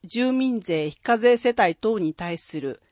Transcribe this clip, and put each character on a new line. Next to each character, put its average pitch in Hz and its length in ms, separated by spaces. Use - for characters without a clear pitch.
住 240 280
民 262 300
税 156 300
非 - 100
課 233 160
税 240 200
世 240 200
帯 175 160
等 220 240
に 160 160
対 175 240
す - 240
る 135 300